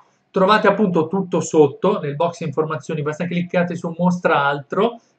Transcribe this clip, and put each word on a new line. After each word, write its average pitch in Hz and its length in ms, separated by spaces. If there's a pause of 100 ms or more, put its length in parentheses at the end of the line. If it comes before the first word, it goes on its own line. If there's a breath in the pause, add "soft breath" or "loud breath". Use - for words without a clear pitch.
(300 soft breath)
Trovate 190 360
appunto 180 400
tutto 185 340
sotto, 160 600
nel 143 160
box 170 240
informazioni, 156 600
basta 151 240
cliccate 175 500
su 165 200
mostra 175 480
altro, 185 560 (180 loud breath)